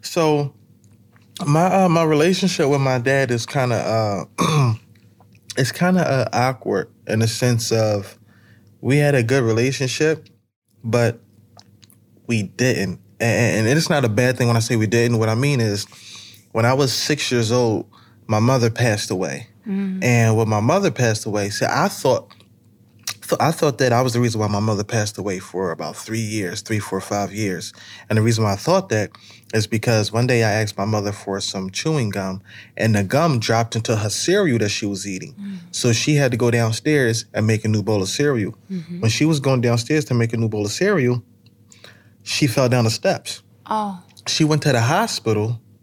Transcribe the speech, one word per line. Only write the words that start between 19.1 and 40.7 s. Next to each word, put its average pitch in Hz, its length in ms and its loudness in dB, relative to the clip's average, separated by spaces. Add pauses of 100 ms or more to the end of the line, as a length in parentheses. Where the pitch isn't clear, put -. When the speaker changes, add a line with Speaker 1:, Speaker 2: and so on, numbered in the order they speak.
Speaker 1:
away. 90 380 -6 (180)
Speaker 2:
Mm. 190 380 -4
Speaker 1:
And 117 320 4
when 113 120 0
my 107 120 0
mother 165 300 2
passed 113 360 -2
away, 104 240 -2
see, - 180 -4
I 165 200 0
thought, - 420 -2 (920)
th-, - 180 -2
I 135 100 4
thought 151 280 -2
that 123 140 2
I 120 100 2
was 131 100 0
the 120 80 0
reason 110 200 0
why 107 60 0
my 101 140 0
mother 104 240 -2
passed 104 340 -4
away 95 220 -6
for 92 320 -6
about 82 240 -8
three 113 240 -8
years, 104 400 -6
three, 110 180 -4
four, 98 220 -6
five 101 320 -4
years. 98 400 -6 (360)
And 110 100 0
the 107 40 2
reason 113 220 2
why 101 80 0
I 98 40 -2
thought 185 340 0
that 107 200 -2 (420)
is 110 140 0
because 110 460 0
one 120 140 0
day 120 180 2
I 107 80 2
asked 104 260 -2
my 98 60 -2
mother 104 280 -2
for 101 280 -6
some 95 300 -6
chewing 135 400 -2
gum, 95 300 -6 (360)
and 110 180 2
the 101 100 2
gum 131 360 2
dropped 113 340 0
into 113 220 0
her 104 140 -4
cereal 175 480 0
that 107 120 0
she - 160 -4
was 98 220 -6
eating. 92 260 -10
Speaker 2:
Mm. 101 220 -12 (160)
Speaker 1:
So 123 200 0
she 151 220 0
had 139 160 4
to 120 60 0
go 120 140 2
downstairs 117 720 0 (100)
and 107 120 0
make 110 180 0
a 110 40 0
new 107 140 2
bowl 104 200 0
of 95 60 -4
cereal. 135 480 0 (140)
Speaker 2:
Mm-hmm. 175 300 -10
Speaker 1:
When 113 100 2
she 147 140 0
was 156 160 2
going 131 200 2
downstairs 120 460 0
to 127 80 -2
make 117 180 0
a 120 40 -4
new 113 120 0
bowl 104 180 -2
of 101 60 -4